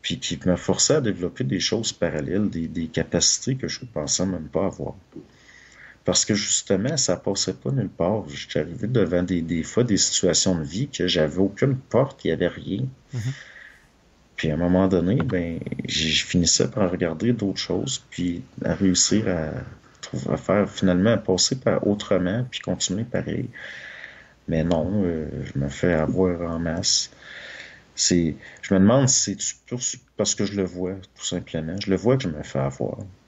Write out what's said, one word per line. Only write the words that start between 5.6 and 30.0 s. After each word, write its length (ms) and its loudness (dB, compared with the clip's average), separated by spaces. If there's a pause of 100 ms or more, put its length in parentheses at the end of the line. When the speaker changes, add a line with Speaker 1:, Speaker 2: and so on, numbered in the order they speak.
Speaker 1:
Parce 180 2
que 100 2
justement, 640 0
ça 220 2
passait 360 -2
pas 180 -4
nulle 180 0
part. 400 0
J'étais 320 -6
arrivé 260 -6
devant 360 4
des, 180 0
des 220 0
fois 200 2
des 140 4
situations 600 2
de 60 -2
vie 240 -4
que 200 -2
j'avais 320 2
aucune 360 2
porte, 480 -2
il 60 0
y 20 2
avait 160 2
rien. 360 -4 (300)
Speaker 2:
Mhm. 80 -4 (1160)
Speaker 1:
Puis 140 -2
à 20 0
un 40 -2
moment 300 4
donné, 300 2
ben, 420 -2 (260)
j-, 260 -2
je 140 0
finissais 440 2
par 220 0
regarder 420 0
d'autres 260 -2
choses, 500 -2
puis 340 -4 (200)
à 120 0
réussir 520 4
à 220 0 (500)
trouver, 320 -6
à 60 2
faire 320 2
finalement, 420 4
à 60 4
passer 420 0
par 260 2
autrement, 640 2
puis 120 -10
continuer 420 -2
pareil. 460 -4 (1000)
Mais 160 2
non, 400 2
euh, 220 0 (280)
je 60 -2
me 80 -2
fais 240 0
avoir 480 2 (100)
en 100 -4
masse. 500 0 (840)
C'est, 400 2 (260)
je 140 -2
me 40 6
demande 300 6
si 300 0
c'est 600 -8 (160)